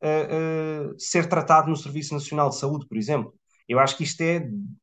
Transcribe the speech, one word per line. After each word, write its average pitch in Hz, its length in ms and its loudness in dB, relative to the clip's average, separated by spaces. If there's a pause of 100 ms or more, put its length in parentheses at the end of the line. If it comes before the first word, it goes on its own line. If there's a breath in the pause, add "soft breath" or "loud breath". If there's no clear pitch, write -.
eh, 156 280 2
eh, 160 680 -2
ser 170 280 0
tratado 160 440 4
no 156 60 0
Serviço 143 360 -8
Nacional 147 380 0
de 143 80 -6
Saúde, 143 280 -4
por 107 120 -6
exemplo. 113 360 -2 (320)
Eu 123 120 2
acho 135 180 6
que 160 80 -4
isto - 160 -6
é 165 260 0 (360)